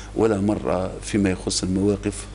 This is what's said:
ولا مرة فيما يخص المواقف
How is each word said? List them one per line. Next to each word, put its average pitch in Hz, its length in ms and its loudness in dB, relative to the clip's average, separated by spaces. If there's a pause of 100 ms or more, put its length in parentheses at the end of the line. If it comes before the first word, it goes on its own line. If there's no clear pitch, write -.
(160)
ولا 107 240 4
مرة 92 500 0 (120)
فيما 98 280 2
يخص 92 320 -2
المواقف 98 720 0